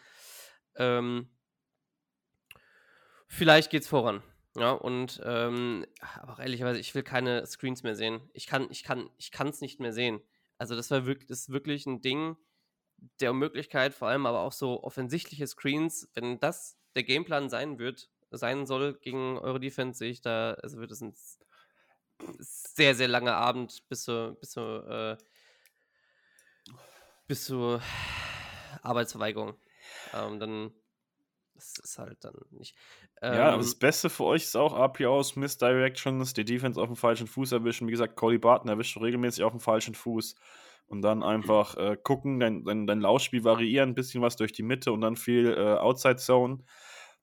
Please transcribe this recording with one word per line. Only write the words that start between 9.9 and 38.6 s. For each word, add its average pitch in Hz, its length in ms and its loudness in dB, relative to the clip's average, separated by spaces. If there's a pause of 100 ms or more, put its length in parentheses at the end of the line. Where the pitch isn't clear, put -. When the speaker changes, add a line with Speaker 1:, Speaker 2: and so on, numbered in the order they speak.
Speaker 1:
sehen. 113 300 -2 (340)
Also 117 200 -10
das 117 140 -8
war 135 140 0
wirk-, 131 220 -4
das 127 140 -10
ist - 100 -14
wirklich 143 340 -6
ein 131 160 -6
Ding 156 360 -4 (840)
der 123 120 2
Unmöglichkeit, 139 600 -2
vor 110 160 -6
allem 135 160 0
aber 117 160 0
auch 120 120 -4
so 127 300 -4
offensichtliche 135 640 -6
Screens. 151 680 -4
Wenn 120 240 -4
das - 400 -4 (160)
der 127 80 0
Gameplan 143 480 0
sein 123 280 -4
wird, 123 300 -8 (220)
sein 131 340 -2
soll 135 300 -2
gegen 131 440 -6
eure 131 220 -4
Defense, 127 380 -6
sehe 117 120 -6
ich 120 120 -12
da, 113 320 -2
also 139 240 -14
wird 113 140 -12
es 110 100 -14
ein 107 80 -10
s-, - 280 -20 (1400)
sehr, 139 200 6
sehr 123 140 2
langer 120 280 2
Abend 120 540 -2
bis 127 140 -8
zur, 113 360 -6
bis - 120 -20
zur, 110 360 -8
äh, 110 280 -6 (2000)
bis 135 180 -6
zur 120 380 -2 (1000)
Arbeitsverweigerung. 110 720 -4 (600)
Ähm, 107 260 -6
dann, 110 320 -6 (800)
das - 240 -16
ist - 200 -16
halt - 260 -16
dann - 100 -16 (160)
nicht, - 240 -20 (480)
Speaker 2:
Ja, 123 260 6
aber - 60 8
Speaker 1:
ähm, - 60 2
Speaker 2:
das 120 140 0
Beste - 340 4
für - 160 -2
euch 151 200 4
ist - 120 -4
auch 147 160 4
A 131 160 6
P 131 180 -2
Os, 139 300 2
Misdirections, 131 960 2
die 107 120 -2
Defense 120 360 0
auf 113 60 2
dem 120 100 -6
falschen 117 300 2
Fuß 127 260 -4
erwischen. 117 360 0
Wie 113 40 -2
gesagt, 117 240 0
Cody 117 220 4
Barton 120 320 6